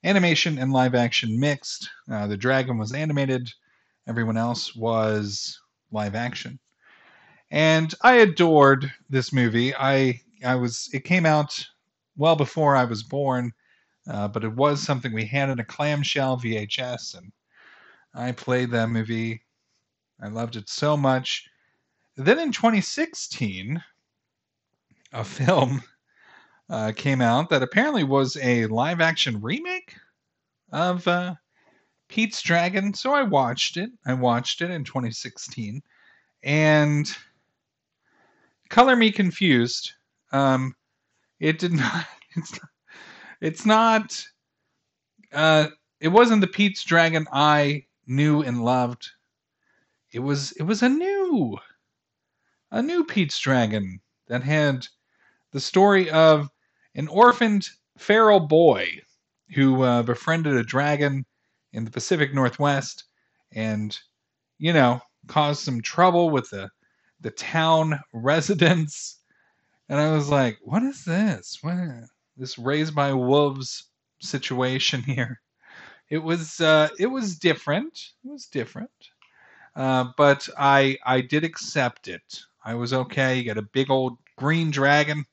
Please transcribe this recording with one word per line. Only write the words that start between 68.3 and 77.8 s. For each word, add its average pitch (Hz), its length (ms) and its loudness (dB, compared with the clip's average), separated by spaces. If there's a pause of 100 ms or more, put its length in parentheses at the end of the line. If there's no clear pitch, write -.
And 143 100 -2
I 156 140 2
was 147 160 0
like, 131 320 0
"What 190 220 -2
is 269 200 -8
this? 175 580 -4
What, 170 140 -6 (640)
this 131 200 -12
raised 147 380 -2
by 143 160 0
wolves 135 800 0 (320)
situation 127 800 -4
here?" 120 400 -6 (680)
It 156 100 -4
was, 165 420 -6
uh, 156 260 6 (100)
it 190 100 0
was 226 300 -4
different. 170 720 -2 (120)